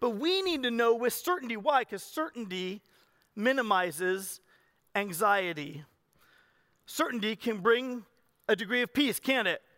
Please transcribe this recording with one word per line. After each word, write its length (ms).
but 100
we 300
need 220
to 80
know 220
with 200
certainty. 420
Why? 300
'Cause 180
certainty 800
minimizes 1080
anxiety. 920
Certainty 520
can 220
bring 460
a 60
degree 260
of 120
peace, 280
can't 260
it? 160